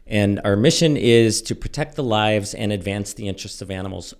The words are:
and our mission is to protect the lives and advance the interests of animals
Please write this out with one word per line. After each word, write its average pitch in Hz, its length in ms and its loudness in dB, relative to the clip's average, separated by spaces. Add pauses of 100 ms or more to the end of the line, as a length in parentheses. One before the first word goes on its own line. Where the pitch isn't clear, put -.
and 101 400 2
our 101 100 2
mission 151 400 4
is 113 460 4
to 113 140 -6
protect - 400 -6
the 147 80 -4
lives 107 500 0
and 104 180 -4
advance 98 420 -6
the 104 140 -10
interests - 360 -10
of 92 80 -12
animals 92 480 -10